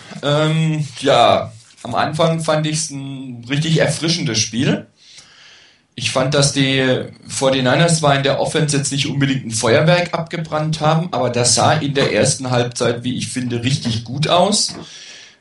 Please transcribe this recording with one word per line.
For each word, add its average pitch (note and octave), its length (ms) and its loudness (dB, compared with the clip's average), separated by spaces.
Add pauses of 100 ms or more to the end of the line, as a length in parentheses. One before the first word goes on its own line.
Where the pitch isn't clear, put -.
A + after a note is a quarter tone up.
(220)
Ähm, D#3 640 0 (140)
ja, A#2+ 500 4 (320)
am B2 120 -8
Anfang D#3+ 460 0
fand D#3 260 0
ich's D#3 240 -4
ein C3+ 580 -10
richtig D3+ 300 0
erfrischendes D3+ 600 0
Spiel. D#3 480 -2 (1080)
Ich - 180 -6
fand, C3+ 200 0
dass C#3+ 200 2
die C3+ 540 0 (200)
forty-niners C3+ 720 2
zwar C#3+ 160 4
in C#3 80 0
der C3+ 160 0
Offense D3+ 380 0
jetzt C#3 160 -2
nicht C#3 160 -2
unbedingt C3+ 360 0
ein A2+ 60 -8
Feuerwerk D#3 640 2
abgebrannt D#3+ 640 -4
haben, E3 320 2
aber B2+ 160 0
das A#2+ 280 2
sah C#3+ 160 4
in C#3 220 -2
der C#3 180 2
ersten B2+ 400 0
Halbzeit, A#2+ 500 0
wie B2+ 140 -4
ich - 100 -6
finde, A#2+ 380 -4
richtig A#2+ 400 -2
gut C#3+ 240 -4
aus. F#3+ 480 2 (640)